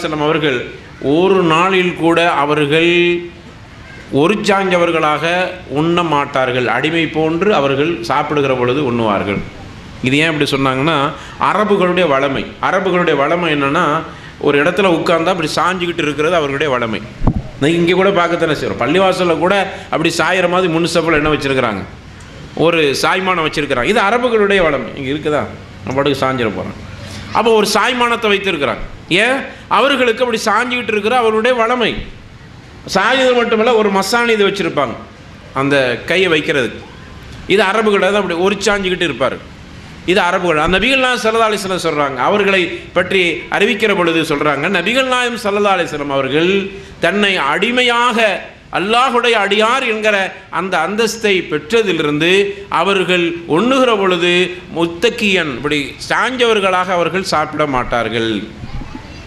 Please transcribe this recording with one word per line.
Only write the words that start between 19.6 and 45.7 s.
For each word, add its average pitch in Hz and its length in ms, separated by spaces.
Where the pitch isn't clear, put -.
அப்படி 160 340
சாயிற 175 320
மாதிரி 180 240
முன் 165 200
சஃப்ல 165 200
என்ன 151 160
வச்சிருக்கிறாங்க? 131 540
ஒரு 156 460
சாய்மானம் 180 460
வச்சிருக்கிறாங்க. 135 360
இது 208 180
அரபுகளுடைய 208 600
வளமை. 143 340
இங்க 135 160
இருக்குதா? 151 320
நம்ம 113 100
பாட்டுக்கு 139 300
சாஞ்சிட 127 220
போறோம். 92 300
அப்போ 226 200
ஒரு 214 220
சாய்மானத்தை 233 580
வைத்திருக்கிறாங்க. 165 540
ஏன்? 233 300
அவர்களுக்கு 240 560
அப்படி 226 220
சாஞ்சிக்கிட்டு 233 460
இருக்கிற 214 260
அவர்களுடைய 226 400
வளமை. 226 600
சாயுது 247 420
மட்டுமல்ல, 233 400
ஒரு 214 140
மசானிது 214 580
வச்சிருப்பாங்க 143 460
அந்த 135 520
கையை 180 260
வைக்கிறதுக்கு. 147 480
இது 196 160
அரபுகள் 208 360
தான் 190 160
அப்படி 190 180
ஒரு 190 220
சாஞ்சிக்கிட்டு 190 540
இருப்பாரு. 123 280
இது 185 160
அரபுகள். 180 360
அந்த 165 220
நபிகள் 254 180
நாயகம் 254 260
ஸல்லல்லாஹு 220 200
அலைஹி 214 140
வஸல்லம் 190 260
சொல்றாங்க, 147 320
அவர்களை 180 640
பற்றி 180 580
அறிவிக்கிற 214 440
பொழுது 170 260
சொல்றாங்க, 147 480
நபிகள் 208 380
நாயகம் 247 360
ஸல்லல்லாஹு 208 260
அலைஹி 180 200